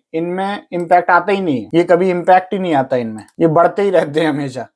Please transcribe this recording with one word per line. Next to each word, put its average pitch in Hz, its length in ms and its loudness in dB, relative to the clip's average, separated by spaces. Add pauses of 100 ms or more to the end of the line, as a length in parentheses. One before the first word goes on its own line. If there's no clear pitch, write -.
(140)
इनमें 180 580 -6
इम्पैक्ट 175 380 0
आता 180 220 2
ही 196 80 -2
नहीं 143 220 -4
है, - 120 -14
ये 170 100 4
कभी 175 260 2
इम्पैक्ट 185 420 2
ही 202 60 -4
नहीं 180 160 -2
आता 135 220 0
इनमें, 113 280 -6 (160)
ये 165 80 4
बढ़ते 175 340 2
ही 202 80 0
रहते 160 300 0
हैं 160 80 0
हमेशा। 135 480 -6